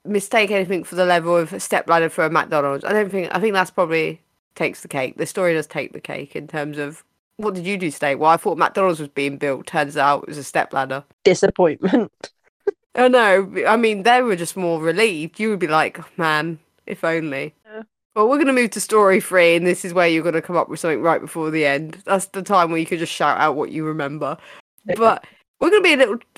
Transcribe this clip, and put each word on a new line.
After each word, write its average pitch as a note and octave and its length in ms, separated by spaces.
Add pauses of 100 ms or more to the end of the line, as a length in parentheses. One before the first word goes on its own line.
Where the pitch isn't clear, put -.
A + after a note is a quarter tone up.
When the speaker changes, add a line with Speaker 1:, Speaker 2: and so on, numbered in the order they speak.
Speaker 1:
mistake G#3 460
anything F#3 320
for - 120
the F3+ 100
level F3 320
of E3 160
a F#3+ 60
stepladder E3 500
for E3 160
a D#3 40
McDonald's. D3 560
I G3 80
don't G#3 180
think, F#3 220
I F3+ 60
think G#3 140
that's F#3 180
probably D#3+ 500 (340)
takes - 260
the - 60
cake. C3 300
The D#3+ 80
story F3 280
does D#3 140
take - 260
the - 80
cake C#3+ 340
in D3+ 120
terms D3 300
of, D3 260 (320)
"What G#3+ 180
did F3 120
you G3 120
do F3 140
today?" C#3 240
"Well, D3+ 160
I E3 60
thought E3 200
McDonald's E3+ 420
was C#3+ 100
being C#3 280
built. C#3 300
Turns D3 300
out C#3+ 260
it - 60
was D3+ 80
a C#3 60
stepladder." C3+ 600 (200)
Speaker 2:
Disappointment. F#3 880 (100)
<laughs> - 100 (640)
Speaker 1:
Oh B3 120
no, G3+ 460 (140)
I A3 100
mean, A3 240
they A#3+ 220
were A3 120
just E3+ 220
more E3+ 240
relieved. E3 580
You A3 120
would G3 80
be F3 80
like, D3+ 320
"Oh, D#3+ 60 (120)
man, D#3+ 400 (300)
if - 160
only." D#3 500 (100)
Speaker 2:
Yeah. G#3+ 200 (320)
Speaker 1:
Well, G#3+ 120
we're C#4 120
gonna C4+ 140
move B3 180
to G3+ 100
story G3+ 400
three, E3+ 340
and E3+ 120
this F3 180
is F3 80
where F3 140
you're D#3+ 160
gonna E3 180
come F3 160
up - 100
with - 120
something D3 240
right D#3+ 180
before D#3 300
the D#3 120
end. D#3 420
That's F#3 200
the G3 160
time F3 300
where E3 80
you E3 80
could F3+ 100
just D#3+ 160
shout D3 260
out D3 160
what C#3+ 160
you D#3 140
remember. D3 500 (540)
Speaker 2:
Okay. F3+ 80
Speaker 1:
But A3+ 280 (340)
we're D#4+ 100
gonna G4+ 140
be E4+ 100
a C4+ 40
little, A#3+ 200 (200)